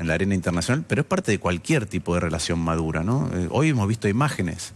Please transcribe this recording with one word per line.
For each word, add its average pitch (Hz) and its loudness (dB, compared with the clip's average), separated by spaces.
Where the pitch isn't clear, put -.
en 82 -2
la 80 2
arena 98 2
internacional, 87 0
pero - 0
es - -2
parte 190 0
de 101 2
cualquier 101 0
tipo 87 -2
de 87 2
relación 85 -2
madura, 80 0
¿no? 113 0
Eh, 87 -2
hoy 151 4
hemos 117 2
visto 113 0
imágenes 107 -2